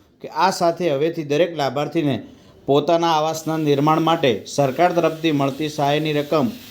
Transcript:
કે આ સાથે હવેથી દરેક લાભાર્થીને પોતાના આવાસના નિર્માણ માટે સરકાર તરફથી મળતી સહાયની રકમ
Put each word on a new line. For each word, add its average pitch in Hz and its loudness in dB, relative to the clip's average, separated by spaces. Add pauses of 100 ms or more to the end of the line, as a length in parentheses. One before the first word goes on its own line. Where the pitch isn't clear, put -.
(200)
કે - -14
આ 175 0
સાથે 170 0
હવેથી 160 -2
દરેક 160 0
લાભાર્થીને 143 -2 (440)
પોતાના 165 2
આવાસના 156 -2
નિર્માણ 151 2
માટે 160 2
સરકાર 143 0
તરફથી 160 0
મળતી 139 -2
સહાયની 151 -2
રકમ 147 0 (220)